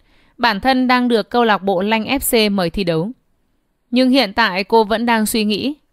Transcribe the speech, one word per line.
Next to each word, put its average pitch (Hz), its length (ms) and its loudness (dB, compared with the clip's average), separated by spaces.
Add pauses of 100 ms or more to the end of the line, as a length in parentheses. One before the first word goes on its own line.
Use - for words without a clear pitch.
(380)
bản 226 220 -2
thân 254 280 0
đang 247 200 2
được 226 220 0
câu 240 140 2
lạc 214 140 2
bộ 185 240 -2
Lanh 214 240 -2
F 233 440 0
C - 20 -2
mời 185 180 -2
thi 202 140 -4
đấu. 170 280 -2 (800)
Nhưng 254 180 2
hiện 240 240 0
tại 202 300 0
cô 226 200 2
vẫn 214 220 -4
đang 226 200 0
suy 220 180 0
nghĩ 214 300 -2 (200)